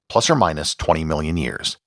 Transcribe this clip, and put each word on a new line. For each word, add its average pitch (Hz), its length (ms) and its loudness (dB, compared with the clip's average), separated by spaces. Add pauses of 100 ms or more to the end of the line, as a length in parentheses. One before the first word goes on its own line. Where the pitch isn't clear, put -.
plus - 220 2
or 165 40 6
minus 80 400 0
twenty 80 300 0
million 78 320 -2
years. 64 400 -4 (100)